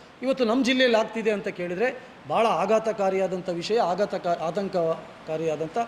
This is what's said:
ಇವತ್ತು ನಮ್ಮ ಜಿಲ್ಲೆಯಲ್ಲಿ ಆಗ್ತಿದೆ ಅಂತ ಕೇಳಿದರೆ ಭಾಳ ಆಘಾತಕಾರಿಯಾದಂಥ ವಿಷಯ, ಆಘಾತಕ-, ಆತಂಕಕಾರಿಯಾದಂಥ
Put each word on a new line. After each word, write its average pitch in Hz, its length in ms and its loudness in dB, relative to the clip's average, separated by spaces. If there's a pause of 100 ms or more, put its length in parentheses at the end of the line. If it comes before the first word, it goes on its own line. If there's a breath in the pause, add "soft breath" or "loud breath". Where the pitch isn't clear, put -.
(220 loud breath)
ಇವತ್ತು 262 240 2
ನಮ್ಮ 240 180 4
ಜಿಲ್ಲೆಯಲ್ಲಿ 254 340 4
ಆಗ್ತಿದೆ 220 340 0
ಅಂತ 208 160 -2
ಕೇಳಿದರೆ 180 540 -4 (280 loud breath)
ಭಾಳ 208 180 4
ಆಘಾತಕಾರಿಯಾದಂಥ 190 1000 0
ವಿಷಯ, 180 300 0
ಆಘಾತಕ-, 185 640 0
ಆತಂಕಕಾರಿಯಾದಂಥ 165 1400 -2 (100)